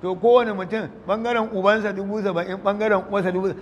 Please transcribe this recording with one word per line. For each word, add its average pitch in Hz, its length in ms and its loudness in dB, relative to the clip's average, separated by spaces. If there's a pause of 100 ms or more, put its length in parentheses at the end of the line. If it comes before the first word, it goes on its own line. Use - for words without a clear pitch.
To 185 140 -4
kowane 233 380 4
mutum, 185 340 -4 (200)
ɓangaren 226 460 0
ubansa 202 400 2
dubu 196 280 -4
saba'in, 185 420 -2
ɓangaren 208 460 2
uwarsa 196 220 0
dubu, 185 300 -2